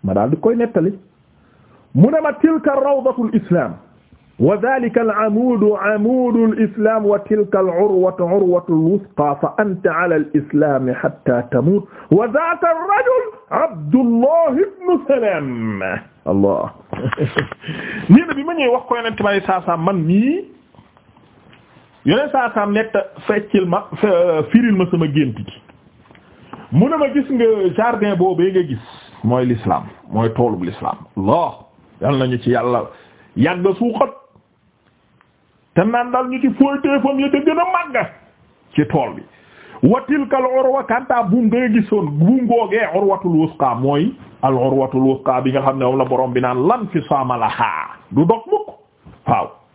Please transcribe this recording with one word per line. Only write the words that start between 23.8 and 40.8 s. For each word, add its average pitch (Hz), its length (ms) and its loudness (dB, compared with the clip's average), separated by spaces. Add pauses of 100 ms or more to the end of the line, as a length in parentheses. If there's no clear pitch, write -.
fe-, 175 420 2 (100)
firil 226 240 2
ma 180 140 2
sama 165 180 0
gént 139 280 -2
gi. - 200 -14 (1120)
Mu - 180 4
ne 320 80 0
ma, 294 160 0
"Gis 277 180 0
nga 233 140 2 (320)
jardin 208 400 0
boobee 180 360 2
nga 185 100 2
gis, 131 220 -6 (400)
mooy 123 220 2
l'islam, 104 380 -2 (280)
mooy 113 220 0
toolub 113 280 0
l'islam." - 340 -8 (200)
Allah. 131 500 -2 (340)
Yal 135 180 0
nañu 127 200 -2
ci - 120 -2
Yàlla 120 320 0 (540)
yàgg 175 300 0 (120)
suuxat. 233 340 -2 (1600)
Te 170 80 4
naan 240 280 -2
dal 254 160 -2
ñu 262 120 -6
ci 269 80 2 (100)
fóoyteefam 277 600 2
ya 277 100 0
te 285 140 2
gën 320 140 2
a 339 140 2
màgg 330 240 -4 (800)
ci 147 120 2
tool 127 280 -2
bi. - 80 -14 (600)
"Wa 202 240 4
tilkal 269 380 0
urwa", 262 400 0